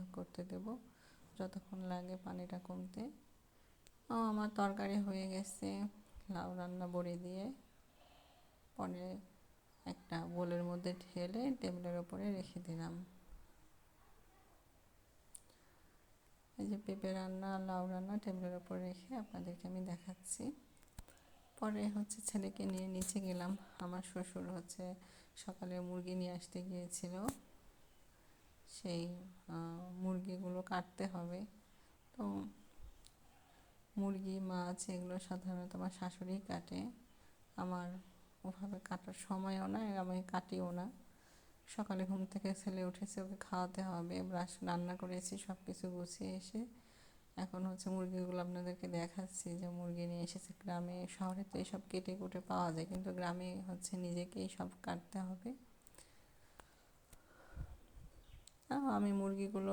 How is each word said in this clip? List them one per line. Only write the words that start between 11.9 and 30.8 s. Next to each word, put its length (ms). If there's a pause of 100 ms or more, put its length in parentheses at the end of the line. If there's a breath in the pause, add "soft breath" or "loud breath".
উপরে 280
রেখে 280
দিলাম। 340 (3750 loud breath)
এই 100
যে 100
পেঁপে 360
রান্না, 460
লাউ 280
রান্না 300
টেবিলের 440
উপর 180
রেখে 360
আপনাদেরকে 520
আমি 180
দেখাচ্ছি। 580 (1120 loud breath)
পরে 320
হচ্ছে 320
ছেলেকে 440
নিয়ে 220
নিচে 320
গেলাম। 320 (280)
আমার 300
শ্বশুর 400
হচ্ছে 340 (520 loud breath)
সকালে 460
মুরগি 340
নিয়ে 220
আসতে 240
গিয়েছিল, 540 (1500 loud breath)
সেই, 340 (440)
আহ, 380 (180)
মুরগিগুলো 560 (120)
কাটতে 360